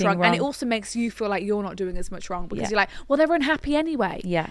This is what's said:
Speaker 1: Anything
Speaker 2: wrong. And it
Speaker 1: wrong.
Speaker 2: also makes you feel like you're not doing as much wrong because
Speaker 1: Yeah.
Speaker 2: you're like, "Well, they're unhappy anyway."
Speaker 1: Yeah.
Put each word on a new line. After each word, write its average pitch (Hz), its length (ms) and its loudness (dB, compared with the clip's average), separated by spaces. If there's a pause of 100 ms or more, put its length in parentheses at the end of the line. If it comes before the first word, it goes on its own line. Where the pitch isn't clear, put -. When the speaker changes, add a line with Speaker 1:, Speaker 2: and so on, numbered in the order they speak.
Speaker 1:
Anything 196 60 4
Speaker 2:
wrong. 180 180 4
And 175 100 6
it 170 40 0
Speaker 1:
wrong. 262 80 0
Speaker 2:
also 285 180 -6
makes 226 300 -2
you 233 160 -2
feel 214 160 -4
like 196 160 -2
you're 208 200 0
not 175 120 -8
doing 180 220 -4
as - 140 -2
much - 180 -10
wrong 180 80 -4 (100)
because - 180 -4
Speaker 1:
Yeah. - 40 -4
Speaker 2:
you're 208 80 0
like, 196 120 4 (180)
"Well, 277 100 4
they're 311 160 4
unhappy 294 420 2
anyway." 294 480 0
Speaker 1:
Yeah. 170 280 0